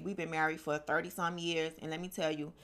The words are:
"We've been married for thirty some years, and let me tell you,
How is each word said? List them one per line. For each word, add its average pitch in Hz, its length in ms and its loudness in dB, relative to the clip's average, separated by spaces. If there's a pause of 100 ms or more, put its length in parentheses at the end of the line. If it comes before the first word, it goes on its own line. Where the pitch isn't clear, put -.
"We've 190 120 -2
been 165 120 -2
married 160 320 2
for 151 160 2
thirty 160 320 0
some 175 300 0
years, 165 420 2
and 160 80 -4
let 160 120 -2
me 185 60 -6
tell 165 220 2
you, 151 240 -2 (100)